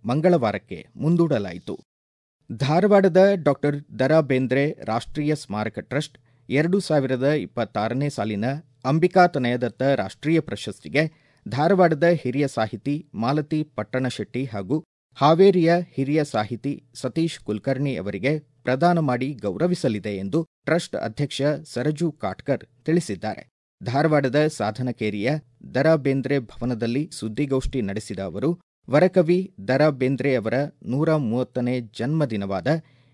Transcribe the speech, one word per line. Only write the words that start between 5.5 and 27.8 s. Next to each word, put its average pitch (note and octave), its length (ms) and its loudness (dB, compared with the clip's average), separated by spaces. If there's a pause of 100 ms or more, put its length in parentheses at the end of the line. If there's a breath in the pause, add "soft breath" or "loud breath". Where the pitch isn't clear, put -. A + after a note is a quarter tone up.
ಟ್ರಸ್ಟ್ - 380 -6 (320)
ಎರಡು E3+ 300 2
ಸಾವಿರದ C3 540 0
ಇಪ್ಪತ್ತಾರನೇ A#2+ 760 -2
ಸಾಲಿನ G#2+ 360 -4 (400)
ಅಂಬಿಕಾ F3 420 4
ತನಯದತ್ತ B2 540 -2
ರಾಷ್ಟ್ರೀಯ C3+ 580 0
ಪ್ರಶಸ್ತಿಗೆ A2 640 -4 (420 soft breath)
ಧಾರವಾಡದ E3 640 4
ಹಿರಿಯ C#3+ 380 0
ಸಾಹಿತಿ A#2+ 640 -4
ಮಾಲತಿ D3 500 -2
ಪಟ್ಟಣಶೆಟ್ಟಿ B2+ 840 -6
ಹಾಗೂ G#2+ 320 -4 (400)
ಹಾವೇರಿಯ E3+ 560 6 (160)
ಹಿರಿಯ D3 340 -2
ಸಾಹಿತಿ A#2 600 -4 (100)
ಸತೀಶ್ D#3+ 460 -4
ಕುಲಕರ್ಣಿ C3 560 -4
ಅವರಿಗೆ G2 440 -2
ಪ್ರದಾನ D#3+ 600 0
ಮಾಡಿ C3 340 0
ಗೌರವಿಸಲಿದೆ G#2+ 840 -2
ಎಂದು G2 280 -2 (200)
ಟ್ರಸ್ಟ್ E3+ 300 -2
ಅಧ್ಯಕ್ಷ A#2 460 -4 (220)
ಸರಜು D3+ 480 -4
ಕಾಟ್ಕರ್ G#2+ 520 -4 (220)
ತಿಳಿಸಿದ್ದಾರೆ. G#2+ 580 -2 (400)
ಧಾರವಾಡದ C#3+ 640 2
ಸಾಧನಕೇರಿಯ G#2+ 840 -2 (440)
ದ - 0 -
ರಾ D3+ 200 4
ಬೇಂದ್ರೆ C#3 440 0
ಭವನದಲ್ಲಿ A#2+ 720 -4
ಸುದ್ದಿಗೋಷ್ಠಿ C3 680 -4